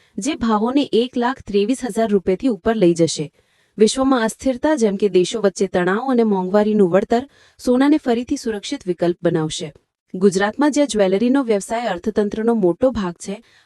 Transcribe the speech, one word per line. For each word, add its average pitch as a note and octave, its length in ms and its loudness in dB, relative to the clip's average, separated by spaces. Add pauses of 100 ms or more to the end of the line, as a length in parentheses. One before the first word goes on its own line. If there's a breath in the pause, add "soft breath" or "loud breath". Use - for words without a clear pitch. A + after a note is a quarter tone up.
(180 soft breath)
જે A#3+ 180 -4
ભાવોને A#3 480 0 (100)
એક A#3+ 240 0
લાખ A#3+ 320 -4
ત્રેવીસ G#3 360 0
હજાર A3 240 -2
રૂપિયાથી G3+ 460 0
ઉપર A3+ 200 -2
લઈ F3 240 4
જશે. D#3+ 260 0 (520)
વિશ્વમાં B3 500 2
અસ્થિરતા, C4 480 -2
જેમ G#3+ 220 0
કે G3+ 120 0
દેશો F#3 320 0
વચ્ચે G3 260 0
તણાવ F#3+ 440 -2
અને A#3 120 2
મોંઘવારીનું G3+ 720 2
વળતર, A#3 300 2 (360 soft breath)
સોનાને C4+ 380 2
ફરીથી B3 400 -2
સુરક્ષિત A3 500 -8
વિકલ્પ F3 360 -2
બનાવશે. E3 480 -2 (420)
ગુજરાતમાં G3+ 580 0
જ્યાં C#4+ 220 0
જ્વેલરીનો G#3+ 500 2
વ્યવસાય A3+ 460 -2
અર્થતંત્રનો G#3 640 -2
મોટો G3+ 380 2
ભાગ F#3+ 260 -4
છે, G3 180 -12 (300 soft breath)